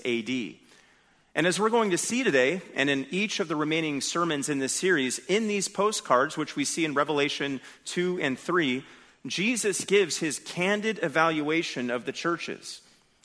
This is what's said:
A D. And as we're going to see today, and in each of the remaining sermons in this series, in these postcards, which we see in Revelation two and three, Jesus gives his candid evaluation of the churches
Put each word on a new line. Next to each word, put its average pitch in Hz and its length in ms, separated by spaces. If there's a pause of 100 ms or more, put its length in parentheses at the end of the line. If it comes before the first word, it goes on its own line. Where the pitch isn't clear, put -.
A 117 160
D. 113 360 (760)
And 156 140
as 170 100
we're 214 120
going 220 220
to 170 60
see 240 280
today, 143 360 (140)
and 139 140
in 135 200
each 202 300
of 180 80
the 156 80
remaining 151 460
sermons 156 480
in 139 100
this 135 140
series, 143 440 (120)
in 214 180
these 202 220
postcards, 151 640
which 151 220
we 143 80
see 165 180
in 151 100
Revelation 143 680 (240)
two 180 360
and 135 160
three, 147 460 (420)
Jesus 208 600
gives 190 320
his 151 220
candid 208 640
evaluation 160 880
of 120 140
the 131 80
churches - 720 (440)